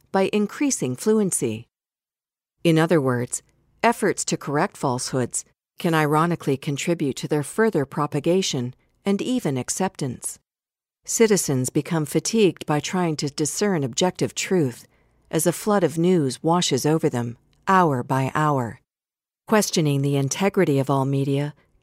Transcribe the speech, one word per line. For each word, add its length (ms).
by 200
increasing 640
fluency. 720
In 140
other 240
words, 400
efforts 440
to 120
correct 400
falsehoods 640
can 160
ironically 640
contribute 580
to 120
their 160
further 420
propagation 920
and 180
even 360
acceptance. 800
Citizens 640
become 360
fatigued 600
by 140
trying 360
to 140
discern 540
objective 500
truth 540
as 160
a 60
flood 320
of 160
news 420
washes 420
over 260
them, 280
hour 340
by 320
hour. 460
Questioning 540
the 140
integrity 640
of 100
all 160
media 480